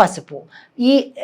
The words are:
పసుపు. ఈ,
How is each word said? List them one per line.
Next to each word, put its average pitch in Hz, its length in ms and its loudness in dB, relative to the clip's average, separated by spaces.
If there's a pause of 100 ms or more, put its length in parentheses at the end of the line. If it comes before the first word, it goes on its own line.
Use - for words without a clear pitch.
పసుపు. 156 400 -4 (380)
ఈ, 262 340 0 (120)